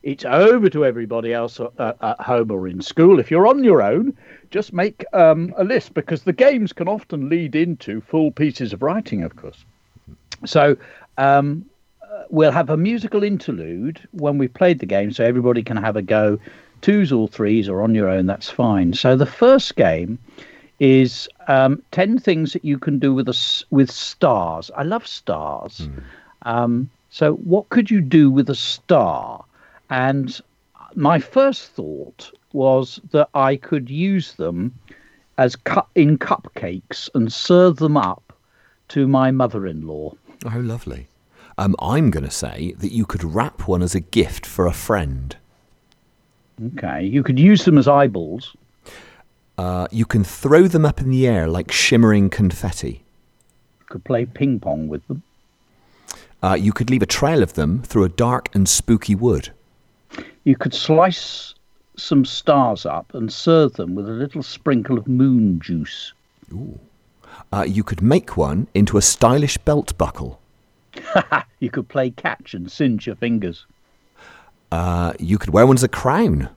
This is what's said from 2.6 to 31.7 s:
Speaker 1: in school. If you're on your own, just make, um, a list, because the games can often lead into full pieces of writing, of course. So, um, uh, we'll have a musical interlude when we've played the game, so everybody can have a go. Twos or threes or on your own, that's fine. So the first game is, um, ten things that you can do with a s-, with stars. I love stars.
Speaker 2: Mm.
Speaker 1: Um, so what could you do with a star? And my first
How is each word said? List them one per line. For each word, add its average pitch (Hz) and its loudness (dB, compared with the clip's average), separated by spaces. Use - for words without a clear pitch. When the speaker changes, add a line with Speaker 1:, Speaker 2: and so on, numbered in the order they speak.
Speaker 1:
in 90 -10
school. 165 6
If 117 -2
you're 180 4
on 277 2
your 180 6
own, 185 0
just - -6
make, 196 -4
um, 165 4
a 196 0
list, - -4
because 160 -6
the 180 -2
games 254 2
can 170 -8
often 160 -6
lead 160 -4
into 151 -4
full 156 -2
pieces 131 -4
of 98 -10
writing, 151 -4
of 82 -10
course. - -20
So, 143 4
um, 143 2
uh, - -16
we'll 156 4
have 143 0
a 156 0
musical 208 -2
interlude 110 -6
when 147 -2
we've 127 -2
played 180 2
the - -8
game, 98 -2
so 117 -2
everybody 120 2
can 113 -6
have 107 -2
a 110 -2
go. 107 2
Twos 196 2
or 110 0
threes 104 -2
or 95 -2
on 113 2
your 101 2
own, 95 0
that's 98 -4
fine. 98 0
So 131 2
the 139 2
first - 2
game 87 0
is, 131 4
um, 135 2
ten 208 0
things 160 0
that 170 -8
you 143 -2
can 135 -2
do 135 2
with 127 0
a - -4
s-, - -4
with 135 4
stars. 87 -2
I 143 -6
love 208 -6
stars. 76 -10
Speaker 2:
Mm. 67 -14
Speaker 1:
Um, 120 -2
so 151 0
what 190 -2
could 233 0
you 208 2
do 147 6
with 135 2
a 135 -2
star? 110 -2
And 131 -2
my 160 2
first - -2